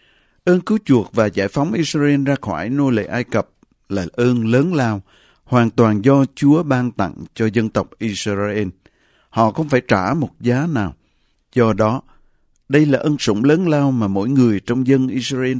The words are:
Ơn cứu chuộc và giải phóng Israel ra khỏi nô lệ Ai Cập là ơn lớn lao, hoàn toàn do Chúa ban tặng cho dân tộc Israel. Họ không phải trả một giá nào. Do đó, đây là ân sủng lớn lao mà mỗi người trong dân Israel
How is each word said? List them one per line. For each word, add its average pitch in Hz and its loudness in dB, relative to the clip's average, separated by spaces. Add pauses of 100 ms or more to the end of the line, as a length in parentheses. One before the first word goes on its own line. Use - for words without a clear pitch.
(440)
Ơn 180 4
cứu 208 0
chuộc 117 2
và 110 2
giải 98 -2
phóng 143 -2
Israel 143 0
ra 139 0
khỏi 92 -6
nô 135 0
lệ 107 0
Ai 117 -4
Cập - -4 (400)
là 95 -4
ơn 120 0
lớn 139 2
lao, 113 -2 (420)
hoàn 120 2
toàn 107 2
do 139 4 (100)
Chúa 147 4
ban 127 -2
tặng 98 -6 (200)
cho 110 -2
dân 110 0
tộc 98 -4
Israel. 104 -4 (600)
Họ 113 2
không 151 -4
phải 131 2
trả 101 0
một - -4
giá 123 0
nào. 110 -4 (600)
Do 113 4
đó, 107 0 (680)
đây 151 -2
là 139 0
ân 151 -2
sủng 107 -2
lớn 165 2
lao 143 0
mà 113 -2
mỗi 98 -2
người 120 2
trong 123 -4
dân 131 2
Israel 127 -4